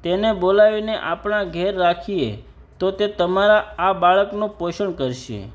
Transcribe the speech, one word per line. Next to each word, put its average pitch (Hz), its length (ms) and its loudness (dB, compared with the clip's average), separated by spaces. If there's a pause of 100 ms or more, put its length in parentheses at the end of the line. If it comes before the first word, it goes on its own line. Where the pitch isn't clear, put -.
તેને 196 300 0
બોલાવીને 214 640 2
આપણા 202 480 -4
ઘેર 180 340 -4
રાખીએ 175 640 -2 (380)
તો 190 100 0
તે 202 160 -2
તમારા 202 720 2
આ 190 140 2
બાળકનું 202 640 2
પોષણ 175 340 -4
કરશે. 123 640 -6